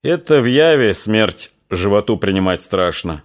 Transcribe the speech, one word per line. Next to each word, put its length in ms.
Это 360
в 60
яве 480
смерть 580
животу 480
принимать 440
страшно 640